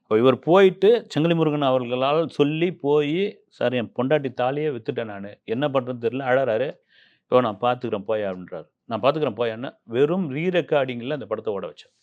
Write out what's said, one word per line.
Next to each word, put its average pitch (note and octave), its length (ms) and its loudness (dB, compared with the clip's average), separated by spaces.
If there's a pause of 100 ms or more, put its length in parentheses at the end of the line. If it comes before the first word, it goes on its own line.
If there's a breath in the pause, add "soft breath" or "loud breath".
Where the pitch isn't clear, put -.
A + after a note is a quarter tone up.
அப்ப A2 160 2
இவர் B2 200 6
போயிட்டு F#3+ 720 4
செங்கிலி E3 260 0
முருகன் D3+ 280 0
அவர்களால் C3 680 0
சொல்லி D#3 460 0
போயி, D3 480 0 (260)
"சார், A#2+ 240 -2
என் A#2+ 200 -4
பொண்டாட்டி C3+ 420 -2
தாலியே C#3+ 360 -2
வித்துட்டேன் A#2+ 340 -6
நானு, G2+ 400 -14
என்ன C3 240 -2
பண்றதுன்னு B2+ 340 -4
தெரியல," A#2+ 220 -4
அழறாரு. B2+ 440 2 (460 soft breath)
"இப்போ - 260 2
நான் G#2+ 200 0
பார்த்துக்கிறேன் A#2+ 460 -2
போயா" G#2+ 200 0
அப்படின்றாரு. F2+ 400 -8 (180)
"நான் A2 160 -6
பார்த்துக்கிறேன் C3+ 380 0
போயான்னு" A#2 460 -4
வெறும் D3 460 0
ரீ D3 180 -4
ரெக்கார்டிங்ல C3+ 640 -2
அந்த C#3 140 -8
படத்தை G#2+ 260 -4
ஓட F#2 140 -6
வச்சார். - 260 -16 (100)